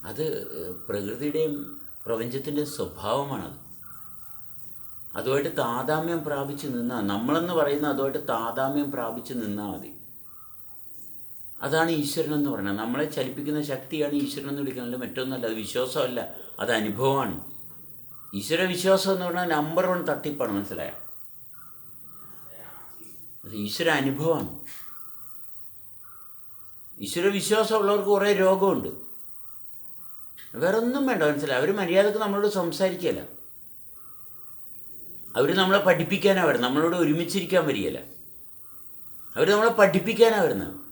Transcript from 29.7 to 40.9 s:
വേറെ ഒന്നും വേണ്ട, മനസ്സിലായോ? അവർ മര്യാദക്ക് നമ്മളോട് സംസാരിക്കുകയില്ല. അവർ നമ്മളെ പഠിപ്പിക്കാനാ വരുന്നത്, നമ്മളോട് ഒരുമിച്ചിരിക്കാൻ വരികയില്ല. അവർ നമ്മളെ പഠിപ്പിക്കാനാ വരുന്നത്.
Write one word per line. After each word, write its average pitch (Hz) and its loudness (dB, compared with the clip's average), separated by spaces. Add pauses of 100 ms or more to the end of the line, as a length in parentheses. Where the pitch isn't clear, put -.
വേറെ 180 2
ഒന്നും 262 2
വേണ്ട, 202 2
മനസ്സിലായോ? 143 2
അവർ 185 2
മര്യാദക്ക് 196 4
നമ്മളോട് 202 2
സംസാരിക്കുകയില്ല. 180 0 (2250)
അവർ 139 4
നമ്മളെ 190 6
പഠിപ്പിക്കാനാ 190 6
വരുന്നത്, 123 4
നമ്മളോട് 160 4
ഒരുമിച്ചിരിക്കാൻ 170 4
വരികയില്ല. 92 0 (1400)
അവർ 151 6
നമ്മളെ 220 8
പഠിപ്പിക്കാനാ 208 8
വരുന്നത്. 98 0